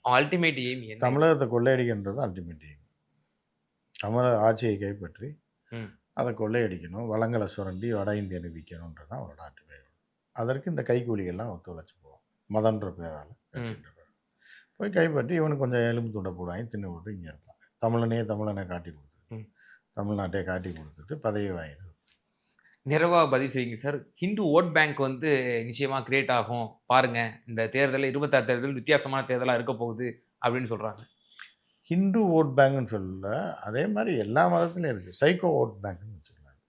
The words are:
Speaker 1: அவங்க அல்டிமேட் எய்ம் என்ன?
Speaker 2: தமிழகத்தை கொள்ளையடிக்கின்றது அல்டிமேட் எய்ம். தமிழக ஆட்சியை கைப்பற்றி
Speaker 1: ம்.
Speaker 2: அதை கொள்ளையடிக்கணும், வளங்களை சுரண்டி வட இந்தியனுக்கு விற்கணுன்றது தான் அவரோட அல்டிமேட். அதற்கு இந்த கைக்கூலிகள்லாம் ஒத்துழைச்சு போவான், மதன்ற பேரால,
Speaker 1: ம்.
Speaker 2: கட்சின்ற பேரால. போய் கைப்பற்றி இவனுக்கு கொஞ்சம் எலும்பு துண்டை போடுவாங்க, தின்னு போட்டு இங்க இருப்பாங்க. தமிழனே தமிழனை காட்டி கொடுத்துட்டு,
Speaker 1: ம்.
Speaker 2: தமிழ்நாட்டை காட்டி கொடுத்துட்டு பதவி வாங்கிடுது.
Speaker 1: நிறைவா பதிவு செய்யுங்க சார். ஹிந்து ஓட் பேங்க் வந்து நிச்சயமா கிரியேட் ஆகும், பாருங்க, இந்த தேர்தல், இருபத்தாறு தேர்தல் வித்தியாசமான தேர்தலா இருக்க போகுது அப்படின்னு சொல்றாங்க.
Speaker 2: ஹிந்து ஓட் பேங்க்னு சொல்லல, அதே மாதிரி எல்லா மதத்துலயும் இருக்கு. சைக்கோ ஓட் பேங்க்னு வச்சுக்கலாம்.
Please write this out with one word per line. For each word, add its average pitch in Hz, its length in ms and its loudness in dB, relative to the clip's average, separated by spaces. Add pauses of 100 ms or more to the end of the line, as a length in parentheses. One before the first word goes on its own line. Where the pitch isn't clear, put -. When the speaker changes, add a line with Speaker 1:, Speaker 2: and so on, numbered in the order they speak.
Speaker 1:
அவங்க 123 120 4
அல்டிமேட் 151 460 4
எய்ம் 123 220 -4
என்ன? 110 180 -12
Speaker 2:
தமிழகத்தை 139 480 4
கொள்ளையடிக்கின்றது 117 720 2
அல்டிமேட் 85 420 -8
எய்ம். 73 200 -20 (1160)
தமிழக 117 400 2
ஆட்சியை 110 380 2
கைப்பற்றி 104 500 -8 (420)
Speaker 1:
ம். 110 220 -12 (220)
Speaker 2:
அதை 123 200 -2
கொள்ளையடிக்கணும், 104 720 -4
வளங்களை 110 400 0
சுரண்டி 98 460 -6
வட 104 220 -2
இந்தியனுக்கு 87 440 -6
விற்கணுன்றது 80 500 -18
தான் 131 100 -10
அவரோட - 220 -14
அல்டிமேட். - 440 -20 (460)
அதற்கு 131 380 -4
இந்த 143 120 -4
கைக்கூலிகள்லாம் 113 680 -2
ஒத்துழைச்சு 85 500 -16
போவான், - 220 -20 (220)
மதன்ற 107 440 2
பேரால, 80 380 -12
Speaker 1:
ம். - 300 -20
Speaker 2:
கட்சின்ற 113 380 -10
பேரால. - 180 -20 (600)
போய் 208 140 -6
கைப்பற்றி 165 460 2
இவனுக்கு 151 240 2
கொஞ்சம் 123 280 2
எலும்பு 117 240 -2
துண்டை 95 200 -6
போடுவாங்க, 90 400 -8
தின்னு 101 160 -8
போட்டு 87 280 -12
இங்க 85 140 -14
இருப்பாங்க. - 320 -20 (200)
தமிழனே 113 440 0
தமிழனை 104 400 -4
காட்டி 87 240 -8
கொடுத்துட்டு, - 380 -20
Speaker 1:
ம். 110 200 -14 (480)
Speaker 2:
தமிழ்நாட்டை 101 480 -2
காட்டி 92 260 -4
கொடுத்துட்டு 78 440 -14
பதவி 104 360 -2
வாங்கிடுது. 82 360 -10 (1000)
Speaker 1:
நிறைவா 156 440 6
பதிவு 135 300 2
செய்யுங்க 120 160 -4
சார். 139 280 -4 (100)
ஹிந்து 180 480 2
ஓட் 175 100 -2
பேங்க் 151 260 4
வந்து 135 320 -2 (360)
நிச்சயமா 135 380 -2
கிரியேட் 131 280 0
ஆகும், 120 380 0 (160)
பாருங்க, 120 640 2
இந்த 113 200 -2
தேர்தல், 135 360 2
இருபத்தாறு 139 420 2
தேர்தல் 127 280 0
வித்தியாசமான 135 520 2
தேர்தலா 123 280 2
இருக்க 120 220 0
போகுது 117 480 -6 (180)
அப்படின்னு 123 280 0
சொல்றாங்க. 107 280 -4 (840)
Speaker 2:
ஹிந்து 190 400 2
ஓட் 160 360 6
பேங்க்னு 135 320 6
சொல்லல, 101 640 -4
அதே 123 340 -4
மாதிரி 208 300 0
எல்லா 135 360 4
மதத்துலயும் 170 480 0
இருக்கு. 92 240 -2
சைக்கோ 180 260 4
ஓட் 123 320 0
பேங்க்னு 98 320 -10
வச்சுக்கலாம். - 520 -20